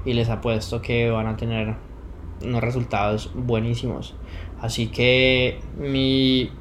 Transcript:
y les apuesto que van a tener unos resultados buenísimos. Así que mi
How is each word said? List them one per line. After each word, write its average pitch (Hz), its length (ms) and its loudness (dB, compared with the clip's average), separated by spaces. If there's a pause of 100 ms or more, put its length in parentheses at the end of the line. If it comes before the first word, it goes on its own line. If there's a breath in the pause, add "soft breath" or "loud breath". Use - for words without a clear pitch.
y 131 80 -2
les 117 160 2
apuesto 110 540 -2
que 117 280 2
van 110 180 0
a 110 100 -2
tener 110 380 -2 (680)
unos 120 180 0
resultados 110 720 0
buenísimos. 117 800 -2 (460 loud breath)
Así 117 260 -2
que 127 720 4 (180)
mi 135 840 2